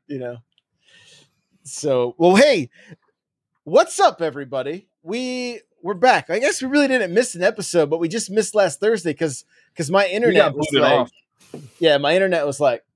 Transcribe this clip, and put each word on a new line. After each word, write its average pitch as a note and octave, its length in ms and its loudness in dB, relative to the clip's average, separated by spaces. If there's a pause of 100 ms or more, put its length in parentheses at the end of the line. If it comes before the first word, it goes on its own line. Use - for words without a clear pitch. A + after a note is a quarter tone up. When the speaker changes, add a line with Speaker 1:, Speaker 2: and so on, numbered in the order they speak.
Speaker 1:
you C#3+ 120 -10
know. A#2+ 180 -10 (1300)
So, B2+ 560 -4
well, F3+ 180 6
hey, A3 320 4 (960)
what's B3+ 340 0
up, F4+ 220 2
everybody? C#3+ 680 -6 (160)
We, B3 580 -8 (220)
we're G3 120 -6
back. F#3+ 340 2
I F#3 120 -2
guess C#4 200 -2
we C4 80 -6
really C#4+ 200 2
didn't G#3+ 260 -2
miss B3 200 0
an E3+ 80 -8
episode, F3 460 0
but E3 120 -2
we E3+ 80 -2
just G#3 220 -6
missed G#3 240 -2
last G3 260 0
Thursday F#3+ 340 -2
'cause, D3 320 -6 (280)
'cause D3 160 -6
my G3 140 2
Speaker 2:
We F#3 60 -2
Speaker 1:
internet F3+ 420 2
Speaker 2:
got C3 60 -10
Speaker 1:
was D#3 120 -2
Speaker 2:
booted C#3+ 120 2
Speaker 1:
like, C#3 160 4
Speaker 2:
off. B2 120 -2 (680)
Speaker 1:
yeah, D#3+ 180 4
my C#3+ 180 0
internet F3+ 320 0
was C#3 140 -4
like, C3 240 0 (120)